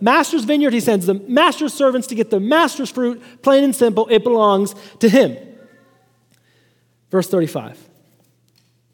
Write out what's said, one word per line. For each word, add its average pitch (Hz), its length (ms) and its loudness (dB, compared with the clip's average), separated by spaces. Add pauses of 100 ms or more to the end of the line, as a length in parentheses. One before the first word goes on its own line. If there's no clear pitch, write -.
master's 277 420 2
vineyard. 285 300 0
He 233 60 0
sends 202 260 0
the 208 80 0
master's 254 580 -2
servants 254 360 0
to 247 60 -10
get 220 140 -2
the 202 120 0
master's 269 500 -2
fruit. 240 320 -6 (180)
Plain 277 240 2
and 269 100 0
simple, 226 360 0
it 220 120 2
belongs 208 520 0 (240)
to 233 100 2
him. 185 300 2 (1700)
Verse 185 180 -2
thirty-five. 147 500 -4 (1160)